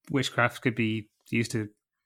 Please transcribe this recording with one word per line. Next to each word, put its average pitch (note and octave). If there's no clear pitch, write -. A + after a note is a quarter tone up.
witchcraft B2+
could B2
be A2
used A#2
to G#2+